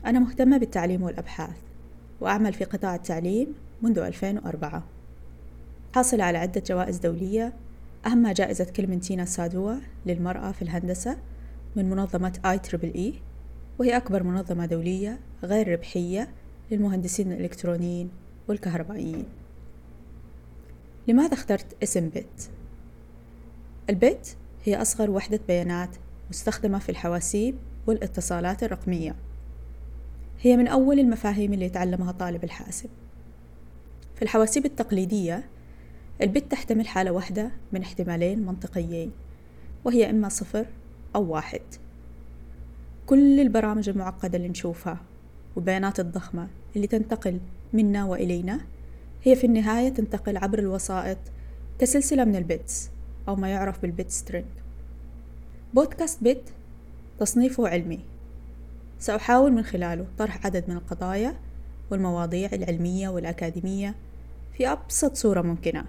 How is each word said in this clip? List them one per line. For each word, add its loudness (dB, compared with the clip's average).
أنا 6
مهتمة 8
بالتعليم 2
والأبحاث، -4
وأعمل 2
في -2
قطاع -2
التعليم 0
منذ 4
ألفين -2
وأربعة. -6
حاصلة 4
على 4
عدة 0
جوائز 0
دولية، 0
أهمها 6
جائزة 2
كلمنتينا -2
سادوا -2
للمرأة 0
في -6
الهندسة -2
من 2
منظمة 0
آي 4
تريبل -4
إي، -2
وهي 4
أكبر 2
منظمة 0
دولية -2
غير 4
ربحية -2
للمهندسين 2
الإلكترونيين -2
والكهربائيين. -4
لماذا 8
اخترت -2
اسم 2
بت؟ -8
البت 4
هي 2
أصغر 2
وحدة 0
بيانات 0
مستخدمة 0
في -4
الحواسيب 0
والاتصالات 0
الرقمية. -2
هي 10
من 6
أول 6
المفاهيم 4
اللي 0
يتعلمها 0
طالب -4
الحاسب. -8
في -4
الحواسيب 4
التقليدية، 0
البت 2
تحتمل 0
حالة 0
واحدة -2
من -2
احتمالين 0
منطقيين، -4
وهي 6
إما 4
صفر -2
أو 2
واحد. -4
كل 10
البرامج 4
المعقدة -2
اللي 0
نشوفها -4
والبيانات 2
الضخمة -4
اللي 2
تنتقل 0
منا 4
وإلينا 0
هي 10
في 4
النهاية 6
تنتقل 0
عبر 0
الوسائط 0
كسلسلة 6
من 6
البيتس -2
أو 0
ما 0
يعرف -2
بالبيت -2
سترينج. -4
بودكاست 4
بيت 2
تصنيفه 2
علمي، 0
سأحاول 6
من 4
خلاله -2
طرح -2
عدد 0
من -2
القضايا -2
والمواضيع 0
العلمية 0
والأكاديمية -2
في 2
أبسط 0
صورة 4
ممكنة 0